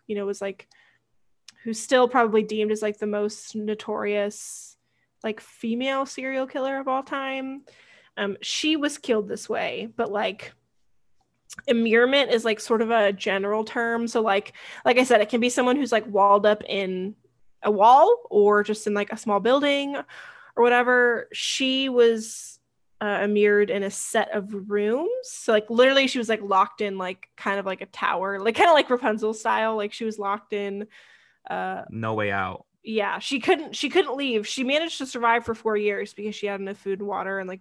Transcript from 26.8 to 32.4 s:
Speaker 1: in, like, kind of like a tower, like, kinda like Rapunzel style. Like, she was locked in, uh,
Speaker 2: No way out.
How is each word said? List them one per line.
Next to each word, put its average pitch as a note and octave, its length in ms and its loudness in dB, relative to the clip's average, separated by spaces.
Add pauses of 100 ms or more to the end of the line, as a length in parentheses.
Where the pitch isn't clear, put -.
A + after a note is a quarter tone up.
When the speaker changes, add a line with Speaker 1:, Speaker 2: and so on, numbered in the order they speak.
Speaker 1:
in, G3+ 180 -4
like, F#3 380 -8
kind G3 240 -2
of F#3+ 60 -8
like F#3 160 -4
a F#3+ 40 -10
tower, F#3+ 540 -4
like, A3 160 -2
kinda E4+ 160 6
like C#4 180 4
Rapunzel A3 440 0
style. A3 420 -2
Like, G#3 160 -6
she - 120 -10
was A3 140 -6
locked G3+ 340 -6
in, G3+ 360 -6 (600)
uh, F#2 400 -6
Speaker 2:
No A2 260 -6
way G#2 180 -2
out. F#2+ 320 -4 (200)